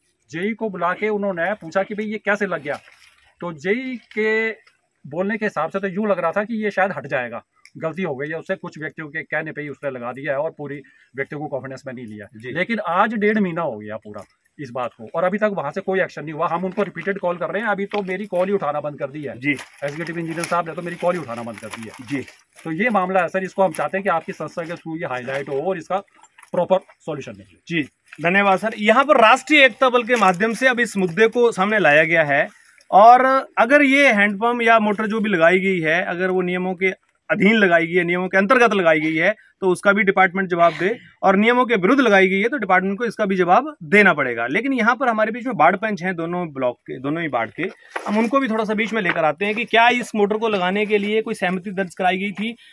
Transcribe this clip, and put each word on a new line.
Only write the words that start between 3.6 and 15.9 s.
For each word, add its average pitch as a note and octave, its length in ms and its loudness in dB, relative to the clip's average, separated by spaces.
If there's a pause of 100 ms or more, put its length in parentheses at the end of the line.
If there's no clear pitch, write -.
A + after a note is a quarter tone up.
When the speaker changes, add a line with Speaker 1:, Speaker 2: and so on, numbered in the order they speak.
Speaker 1:
के A3 540 -2 (560)
बोलने F#3+ 320 -4
के G#3+ 80 -2
हिसाब D#3 240 -4
से G3 100 -6
तो G3 80 -4
यूँ G3+ 200 -4
लग F#3+ 100 0
रहा E3 140 -2
था G3+ 120 -2
कि G#3+ 200 -6
ये G3+ 60 -4
शायद F#3+ 220 0
हट C#3+ 140 -10
जाएगा, B2+ 380 -6 (320)
गलती D#3+ 260 -8
हो D#3 140 -4
गई C#3+ 120 -6
है D#3+ 100 -8
उससे, F#3+ 180 -6
कुछ F3 220 -14
व्यक्तियों D#3 300 -12
के D3+ 140 -10
कहने D#3 300 -6
पे D3 100 -10
ही D3 60 -10
उसने C#3 220 -8
लगा B2 220 -8
दिया C#3 200 -6
है C3+ 60 -4
और D#3 120 -4
पूरी D3 320 -12 (340)
व्यक्तियों C#3 240 -8
को D3+ 80 -8
confidence C3 380 -10
में C3 80 -10
नहीं B2 120 -14
लिया। G#2 200 -14 (100)
Speaker 2:
जी। A#2+ 160 -12
Speaker 1:
लेकिन F#3 260 -4
आज F#3+ 360 -2
डेढ़ G#3+ 240 0
महीना F3 240 -2
हो B2+ 160 -6
गया G#2+ 180 -12
पूरा G#2 280 -16 (360)
इस C3+ 100 -12
बात B2 220 -6
को A2 220 -18
और E3 100 -2
अभी F#3 140 0
तक G#3+ 140 0
वहाँ D3+ 180 -6
से F#3+ 100 -8
कोई F#3+ 200 -2